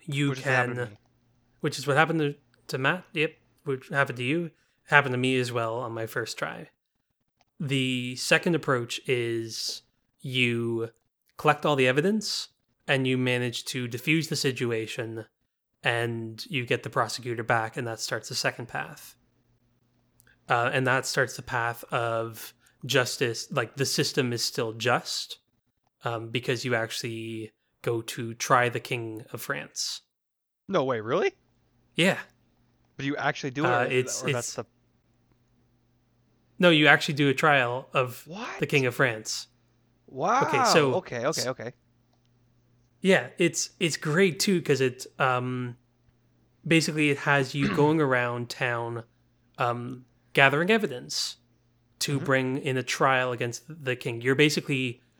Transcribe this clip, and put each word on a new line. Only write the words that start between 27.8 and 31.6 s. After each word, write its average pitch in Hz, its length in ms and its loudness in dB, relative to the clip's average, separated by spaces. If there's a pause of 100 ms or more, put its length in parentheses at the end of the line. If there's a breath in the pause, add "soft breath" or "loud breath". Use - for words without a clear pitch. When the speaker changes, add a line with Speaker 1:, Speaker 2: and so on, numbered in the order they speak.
Speaker 1:
go 117 200 -2
to 117 320 -8
try 123 340 4
the 120 140 -4
King 113 500 -6
of 117 100 -12
France. - 600 -8 (640)
Speaker 2:
No 175 160 2
way, 127 160 -2
really? 151 320 0 (640)